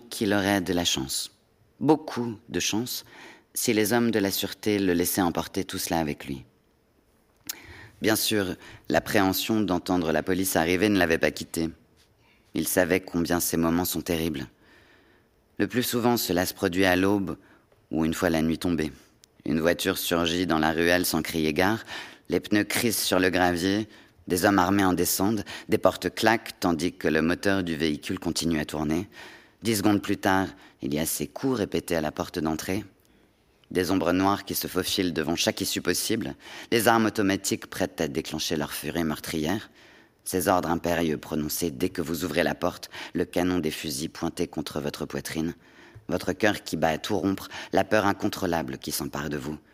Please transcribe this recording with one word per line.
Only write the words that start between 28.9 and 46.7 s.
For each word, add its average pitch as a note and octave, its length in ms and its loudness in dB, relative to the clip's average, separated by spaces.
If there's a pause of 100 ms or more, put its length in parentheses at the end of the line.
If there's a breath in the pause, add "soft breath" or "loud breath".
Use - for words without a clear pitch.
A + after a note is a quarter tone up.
Dix A2 140 0
secondes G2+ 240 4
plus G2 160 -2
tard, F#2+ 320 2 (320 loud breath)
il C#2+ 140 -4
y D2+ 40 0
a D#2+ 60 0
ces D2+ 220 -4
coups C3 320 -2
répétés E2+ 380 -2
à D#2+ 40 0
la D2+ 120 -2
porte - 260 -6
d'entrée. E2+ 480 -4 (840 soft breath)
Des F2+ 200 0
ombres F2+ 220 2
noires F#2+ 340 2
qui F2+ 80 -6
se - 140 -4
faufilent F2+ 440 -2
devant D#2+ 240 -2
chaque - 240 0
issue F#2 220 -2
possible, F2+ 520 -2 (360 loud breath)
les A#2 180 4
armes A2+ 180 6
automatiques G2+ 600 -2
prêtes - 340 -4
à D#2+ 80 0
déclencher D#2 480 -4
leur D2 160 -4
furie E2 320 -4
meurtrière. D#2+ 640 -4 (520 soft breath)
Ces F#2 260 0
ordres F2+ 220 4
impérieux E2+ 480 0
prononcés D2+ 540 -4
dès F2+ 160 -2
que F2 140 -6
vous E2 220 -4
ouvrez D#2+ 200 0
la D2 100 0
porte, - 360 -6 (240 loud breath)
le E2+ 100 0
canon F2+ 340 0
des D#2 140 -2
fusils D2+ 380 -6
pointé D#2+ 360 -4
contre D#2 340 -6
votre C#2+ 260 -6
poitrine. D#2+ 480 -4 (540 loud breath)
Votre F2+ 240 -2
cœur G2+ 300 0
qui - 140 -6